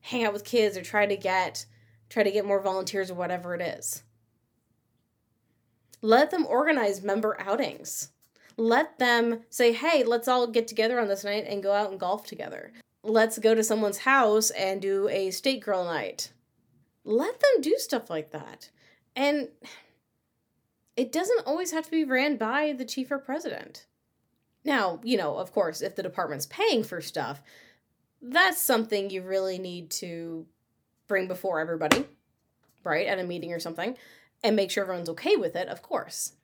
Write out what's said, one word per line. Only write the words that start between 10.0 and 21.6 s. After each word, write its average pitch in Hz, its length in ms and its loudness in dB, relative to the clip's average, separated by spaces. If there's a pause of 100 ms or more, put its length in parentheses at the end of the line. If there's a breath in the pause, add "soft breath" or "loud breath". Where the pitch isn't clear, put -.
let's 233 240 2
all 254 180 4
get 226 220 0
together 226 320 2
on 214 80 0
this 196 160 -2
night 202 220 -2
and 202 160 -4
go 196 100 2
out 202 180 2
and 190 100 -10
golf 190 260 -2
together. - 460 -12 (300 loud breath)
Let's 220 360 4
go 220 160 6
to 220 100 2
someone's 214 340 0
house 220 520 6
and 190 300 -2
do 196 280 0
a 196 220 0
steak 233 340 -2
grill 185 200 0
night." 147 480 -4 (720)
Let 311 360 0
them 539 200 6
do 320 180 2
stuff - 320 -4
like 156 200 -4
that. - 400 -16 (460 soft breath)
And 285 320 0 (1500 loud breath)
it 254 140 -2
doesn't 392 360 0
always 320 260 -2